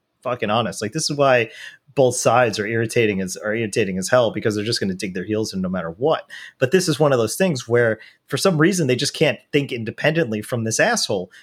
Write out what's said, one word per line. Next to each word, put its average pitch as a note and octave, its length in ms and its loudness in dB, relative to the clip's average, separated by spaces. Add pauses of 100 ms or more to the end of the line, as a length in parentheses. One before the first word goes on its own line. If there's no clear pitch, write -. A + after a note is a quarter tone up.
(240)
fucking A#2+ 260 -4
honest. G#2+ 320 -2
Like, G#2 120 -6
this D#3+ 160 -4
is D3 80 -4
why B2+ 340 4 (420)
both B2+ 220 4
sides A#2 440 4
are G2+ 80 -4
irritating A2+ 540 0
as, F#2 160 -6
are G#2+ 180 -4
irritating G#2 420 -2
as F#2 100 -6
hell, A#2+ 240 4
because G#2 240 -2
they're G#2 80 -2
just A#2 160 -2
gonna F#2+ 140 -2
dig F#2 200 -8
their F2+ 120 -6
heels G#2+ 280 -4
in F#2+ 80 -6
no F#2 80 -4
matter F2 220 -6
what. C3 380 -2 (300)
But B2+ 120 0
this F#3 160 2
is D3 120 0
one D3 120 4
of B2+ 80 4
those A2 160 0
things E3 320 -2
where, A#2 320 2 (280)
for C#3 100 -4
some F3+ 220 2
reason, E3+ 280 2
they B2+ 80 2
just - 180 -4
can't C#3 260 0 (120)
think C#3 220 0
independently A#2 680 -2
from A2+ 220 -4
this A2 160 -2
asshole, D3 520 0 (120)